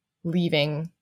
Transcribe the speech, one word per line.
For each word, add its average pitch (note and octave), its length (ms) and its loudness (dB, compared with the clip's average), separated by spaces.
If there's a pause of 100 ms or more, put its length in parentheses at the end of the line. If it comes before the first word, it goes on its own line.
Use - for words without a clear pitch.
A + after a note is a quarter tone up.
(240)
leaving, D#3+ 680 0 (120)